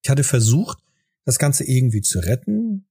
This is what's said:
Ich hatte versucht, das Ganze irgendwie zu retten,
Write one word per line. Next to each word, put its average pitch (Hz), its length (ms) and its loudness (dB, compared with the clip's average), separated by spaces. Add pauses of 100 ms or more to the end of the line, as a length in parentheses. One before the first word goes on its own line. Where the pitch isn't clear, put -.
Ich - 60 -2
hatte 135 140 2
versucht, 123 540 2 (460)
das 127 140 0
Ganze 143 260 0
irgendwie 127 380 0
zu - 180 -2
retten, 196 720 -4